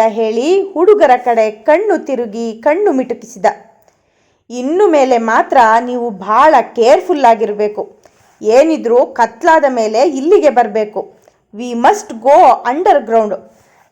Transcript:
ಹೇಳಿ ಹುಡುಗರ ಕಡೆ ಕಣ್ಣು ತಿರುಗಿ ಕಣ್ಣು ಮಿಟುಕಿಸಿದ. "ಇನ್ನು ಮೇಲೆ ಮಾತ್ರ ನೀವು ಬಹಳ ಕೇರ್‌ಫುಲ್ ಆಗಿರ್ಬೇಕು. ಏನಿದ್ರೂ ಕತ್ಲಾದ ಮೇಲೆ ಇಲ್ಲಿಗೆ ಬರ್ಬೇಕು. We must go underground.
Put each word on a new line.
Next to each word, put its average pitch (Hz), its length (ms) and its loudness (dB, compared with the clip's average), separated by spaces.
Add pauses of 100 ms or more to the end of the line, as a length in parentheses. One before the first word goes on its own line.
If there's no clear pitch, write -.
ಹೇಳಿ 233 640 -2
ಹುಡುಗರ 339 460 2
ಕಡೆ 226 340 0
ಕಣ್ಣು 320 540 -2
ತಿರುಗಿ 233 480 -8
ಕಣ್ಣು 330 380 -2
ಮಿಟುಕಿಸಿದ. 240 540 -6 (1040)
"ಇನ್ನು 277 380 -2
ಮೇಲೆ 269 300 2
ಮಾತ್ರ 226 400 -2 (240)
ನೀವು 247 280 -6
ಬಹಳ 220 520 0
ಕೇರ್‌ಫುಲ್ 277 640 0
ಆಗಿರ್ಬೇಕು. 208 720 -2 (440)
ಏನಿದ್ರೂ 240 640 2
ಕತ್ಲಾದ 302 640 0
ಮೇಲೆ 226 320 -2
ಇಲ್ಲಿಗೆ 294 480 2
ಬರ್ಬೇಕು. 214 720 -4 (340)
We 240 180 -10
must 254 480 -2
go 277 160 4 (380)
underground. 226 600 0 (560)